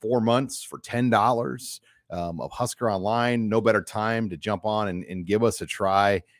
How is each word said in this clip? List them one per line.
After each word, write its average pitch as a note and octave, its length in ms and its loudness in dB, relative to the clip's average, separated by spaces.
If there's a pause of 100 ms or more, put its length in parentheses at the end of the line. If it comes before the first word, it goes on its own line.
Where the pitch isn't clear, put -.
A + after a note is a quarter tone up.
four A#2 180 0
months A#2+ 440 0
for - 160 -16
ten A#2+ 300 -2
dollars, A#2 720 0 (300)
um, E2+ 320 -6
of C2 100 -8
Husker A#2+ 400 -2
Online. A2+ 580 0
No A2+ 100 2
better A2 220 4
time A2 480 -2
to F2 80 -8
jump G#2 280 -4
on G#2+ 240 0
and, F2+ 160 -6
and F2+ 200 -8
give G#2 180 2
us A2 180 2
a F2 40 -8
try G2 560 2 (180)